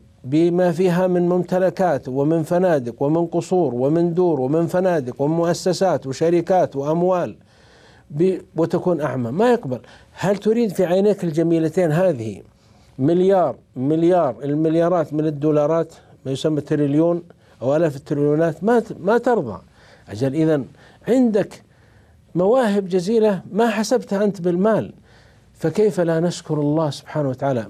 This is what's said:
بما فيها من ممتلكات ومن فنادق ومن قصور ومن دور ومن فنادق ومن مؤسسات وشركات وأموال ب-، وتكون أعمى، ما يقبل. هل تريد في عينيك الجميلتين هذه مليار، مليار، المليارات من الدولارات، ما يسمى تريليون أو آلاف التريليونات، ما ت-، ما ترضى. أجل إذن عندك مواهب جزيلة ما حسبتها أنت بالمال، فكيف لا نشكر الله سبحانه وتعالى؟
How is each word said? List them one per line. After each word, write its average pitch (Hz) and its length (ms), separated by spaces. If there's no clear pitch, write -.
بما 170 480
فيها 180 360
من 175 220
ممتلكات 180 800
ومن 147 360
فنادق 151 600
ومن 160 220
قصور 165 500
ومن 160 380
دور 170 260
ومن 156 280
فنادق 170 540
ومن 156 140
مؤسسات 170 720
وشركات 165 680
وأموال 160 600
ب-، 170 260
وتكون 165 440
أعمى، 127 300
ما 220 200
يقبل. 143 280
هل 190 240
تريد 220 340
في 180 140
عينيك 196 380
الجميلتين 165 680
هذه 143 500
مليار، 175 560
مليار، 156 680
المليارات 160 680
من 151 120
الدولارات، 156 680
ما 135 60
يسمى 147 300
تريليون 151 600
أو 135 140
آلاف 156 200
التريليونات، 151 680
ما 233 160
ت-، 214 200
ما 196 180
ترضى. 202 440
أجل 131 260
إذن 156 300
عندك 220 560
مواهب 202 520
جزيلة 190 540
ما 226 160
حسبتها 208 540
أنت 202 180
بالمال، 180 520
فكيف 185 460
لا 165 200
نشكر 165 400
الله 147 300
سبحانه 143 400
وتعالى؟ 127 400